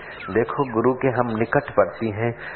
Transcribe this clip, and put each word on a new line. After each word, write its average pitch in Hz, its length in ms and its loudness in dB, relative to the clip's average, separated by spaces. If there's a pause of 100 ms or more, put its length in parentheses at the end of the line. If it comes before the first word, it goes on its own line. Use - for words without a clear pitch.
(340)
देखो 117 400 0
गुरु 117 200 4
के 127 140 0
हम 120 320 0
निकटवर्ती 110 680 2
हैं, 113 260 -2 (200)